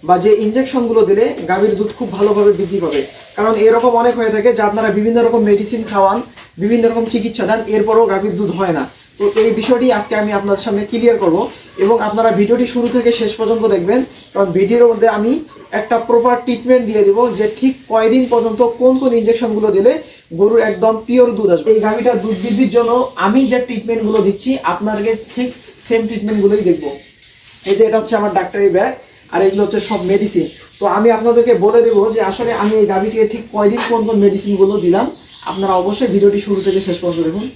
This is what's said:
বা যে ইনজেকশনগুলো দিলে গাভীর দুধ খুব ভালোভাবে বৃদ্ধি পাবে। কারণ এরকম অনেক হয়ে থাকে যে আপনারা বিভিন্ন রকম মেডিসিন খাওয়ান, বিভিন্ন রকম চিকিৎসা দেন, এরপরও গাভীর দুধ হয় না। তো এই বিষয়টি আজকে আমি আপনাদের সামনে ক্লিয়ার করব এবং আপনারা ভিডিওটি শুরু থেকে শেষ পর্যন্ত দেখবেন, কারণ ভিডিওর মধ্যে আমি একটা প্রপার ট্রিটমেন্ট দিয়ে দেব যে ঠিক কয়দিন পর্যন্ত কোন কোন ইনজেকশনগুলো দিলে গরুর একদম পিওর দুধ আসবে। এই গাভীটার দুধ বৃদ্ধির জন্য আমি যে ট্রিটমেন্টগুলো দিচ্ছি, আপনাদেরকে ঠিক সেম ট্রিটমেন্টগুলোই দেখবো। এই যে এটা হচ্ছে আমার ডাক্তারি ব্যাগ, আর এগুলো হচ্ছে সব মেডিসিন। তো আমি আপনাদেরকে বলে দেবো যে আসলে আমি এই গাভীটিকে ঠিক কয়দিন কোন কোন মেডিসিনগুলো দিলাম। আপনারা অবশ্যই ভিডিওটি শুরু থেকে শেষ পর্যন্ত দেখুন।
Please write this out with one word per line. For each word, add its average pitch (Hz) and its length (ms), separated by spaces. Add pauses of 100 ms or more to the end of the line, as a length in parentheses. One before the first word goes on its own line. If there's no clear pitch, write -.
বা 180 60 (100)
যে 220 60 (140)
ইনজেকশনগুলো 233 640
দিলে 196 160 (260)
গাভীর 202 280
দুধ 208 200
খুব 233 180
ভালোভাবে 202 420
বৃদ্ধি 190 260
পাবে। 147 160 (360)
কারণ 208 160 (140)
এরকম 233 340
অনেক 240 180
হয়ে 220 180
থাকে 214 200
যে 220 120
আপনারা 214 200 (100)
বিভিন্ন 226 280
রকম 226 140 (100)
মেডিসিন 214 400
খাওয়ান, 196 280 (440)
বিভিন্ন 226 280
রকম 226 220
চিকিৎসা 220 380
দেন, 220 100 (140)
এরপরও 220 380
গাভীর 190 280
দুধ 196 180
হয় 185 200
না। 131 60 (340)
তো 196 60 (180)
এই 226 160
বিষয়টি 240 280 (120)
আজকে 208 240
আমি 214 160
আপনাদের 196 280
সামনে 208 240
ক্লিয়ার 233 320
করব 170 140 (480)
এবং 220 120 (120)
আপনারা 220 300
ভিডিওটি 233 360
শুরু 240 200
থেকে 240 160 (100)
শেষ 214 180
পর্যন্ত 220 260 (100)
দেখবেন, 190 260 (320)
কারণ 196 160 (100)
ভিডিওর 233 320
মধ্যে 220 260
আমি 220 160 (480)
একটা 220 160 (120)
প্রপার 240 260 (120)
ট্রিটমেন্ট 240 420
দিয়ে 214 200
দেব 202 100 (200)
যে 214 80 (120)
ঠিক 262 140 (180)
কয়দিন 226 420
পর্যন্ত 226 280 (200)
কোন 254 120 (100)
কোন 262 80 (100)
ইনজেকশনগুলো 214 560
দিলে 214 160 (480)
গরুর 220 200 (100)
একদম 220 240 (120)
পিওর 240 220 (100)
দুধ 208 160
আসবে। 170 180
এই 208 140
গাভীটার 233 380
দুধ 214 180
বৃদ্ধির 226 340
জন্য 233 160 (340)
আমি 233 140 (100)
যে 247 160
ট্রিটমেন্টগুলো 220 600
দিচ্ছি, 202 240 (220)
আপনাদেরকে 208 400 (220)
ঠিক 247 140 (380)
সেম 226 220
ট্রিটমেন্টগুলোই 208 600
দেখবো। 147 220 (800)
এই 202 60
যে 208 120
এটা 214 120
হচ্ছে 220 200
আমার 202 180
ডাক্তারি 196 380
ব্যাগ, 262 160 (400)
আর 175 140
এগুলো 196 180
হচ্ছে 208 240
সব 202 120 (100)
মেডিসিন। 196 360 (340)
তো 196 40 (120)
আমি 214 200
আপনাদেরকে 233 360 (120)
বলে 226 220
দেবো 214 160 (120)
যে 226 60 (100)
আসলে 233 200 (120)
আমি 214 180
এই 202 120
গাভীটিকে 214 400
ঠিক 226 100 (120)
কয়দিন 208 260 (100)
কোন 226 180
কোন 220 160
মেডিসিনগুলো 196 500 (100)
দিলাম। 196 220 (440)
আপনারা 190 300
অবশ্যই 208 340
ভিডিওটি 202 320
শুরু 196 200
থেকে 190 200
শেষ 175 160
পর্যন্ত 165 260
দেখুন। 196 160 (120)